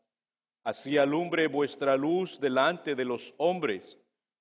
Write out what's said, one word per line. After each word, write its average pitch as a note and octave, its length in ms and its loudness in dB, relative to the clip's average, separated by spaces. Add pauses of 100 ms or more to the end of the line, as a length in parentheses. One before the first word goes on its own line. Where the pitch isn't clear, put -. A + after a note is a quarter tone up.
(640)
Así C3+ 320 -2
alumbre D#3+ 500 2
vuestra C#3 480 0
luz E3 440 0
delante C#3+ 540 0
de B2+ 120 -2
los A#2+ 320 -6
hombres, D3+ 600 -2 (440)